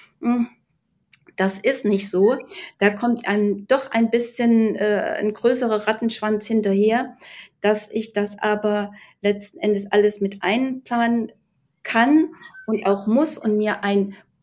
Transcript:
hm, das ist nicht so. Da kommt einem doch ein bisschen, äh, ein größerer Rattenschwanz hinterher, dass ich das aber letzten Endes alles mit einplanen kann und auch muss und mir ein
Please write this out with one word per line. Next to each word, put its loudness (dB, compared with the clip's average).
hm, 0
das 0
ist -2
nicht 0
so. 2
Da 4
kommt -2
einem 0
doch 0
ein 2
bisschen, 2
äh, -2
ein -2
größerer 0
Rattenschwanz -2
hinterher, 0
dass 0
ich -6
das -4
aber -2
letzten -4
Endes -2
alles 2
mit -4
einplanen -2
kann 4
und -2
auch 0
muss 2
und 0
mir -2
ein 0